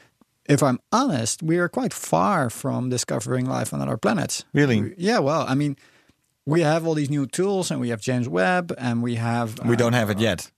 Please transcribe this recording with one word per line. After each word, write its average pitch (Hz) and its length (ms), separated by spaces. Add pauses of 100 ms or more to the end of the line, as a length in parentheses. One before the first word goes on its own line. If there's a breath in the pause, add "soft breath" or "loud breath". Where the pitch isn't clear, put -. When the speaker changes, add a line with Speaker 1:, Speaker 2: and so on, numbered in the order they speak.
(480 soft breath)
Speaker 1:
if 143 140
I'm 127 160 (120)
honest, 202 520
we 160 160
are 175 100
quite 247 260
far 165 560
from 123 400
discovering 127 580
life 123 280
on 143 40
other 135 160
planets. 185 560
Speaker 2:
Really? 135 300
Speaker 1:
We, - 160
yeah, 202 240
well, 147 260
I 131 60
mean, 143 220 (680 soft breath)
we 165 200
have 160 220
all 160 80
these 147 160
new 143 160
tools, 185 440
and 143 100
we 123 100
have 113 100
James 123 280
Webb, 180 480
and 120 260
we 120 140
have, 117 380 (100)
Speaker 2:
We 117 100
Speaker 1:
uh, - 40
Speaker 2:
don't 120 160
have 110 160
it 101 80
yet. 104 400